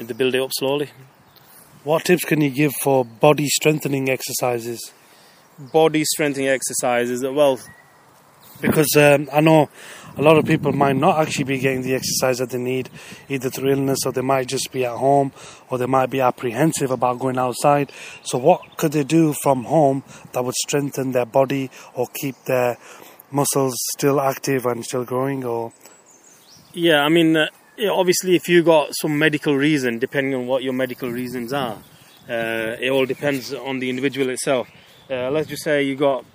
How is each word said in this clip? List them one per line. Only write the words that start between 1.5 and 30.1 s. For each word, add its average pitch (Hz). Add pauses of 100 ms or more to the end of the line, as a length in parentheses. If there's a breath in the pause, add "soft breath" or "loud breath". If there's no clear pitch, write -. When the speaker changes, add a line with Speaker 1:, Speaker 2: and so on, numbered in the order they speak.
Speaker 2:
What 156
tips 175
can 151
you 147
give 135 (100)
for 135
body 143
strengthening 139
exercises? 120 (680 soft breath)
Speaker 1:
Body 156
strengthening 139
exercises, 123
uh, 135
well, 139 (1000)
Speaker 2:
Because, -
um, 147
I 147
know 156 (480 loud breath)
a 139
lot 156
of 151
people 147
might 139
not 156
actually 151
be 131
getting 131
the 127
exercise 131
that 123
they 127
need, 127 (400 loud breath)
either 131
through 135
illness, 135
or 131
they 127
might 131
just 127
be 131
at 120
home, 139 (380 loud breath)
or 127
they 123
might 131
be 135
apprehensive 127
about 123
going 127
outside. 135 (320 loud breath)
So -
what 156 (160)
could 156
they 147
do 156
from 127
home 139 (280 loud breath)
that 127
would 123
strengthen 139
their 120
body 135 (240 loud breath)
or 123 (120)
keep 139 (100)
their 123 (520 loud breath)
muscles 139 (200)
still 139
active 135
and 117
still 123
growing? 131
Or 117 (1040 loud breath)
Speaker 1:
Yeah, 170
I 147
mean, 160
uh, 156 (280)
yeah, 214
obviously, 180
if -
you 175
got 156 (100)
some 151
medical 147
reason, 135
depending 135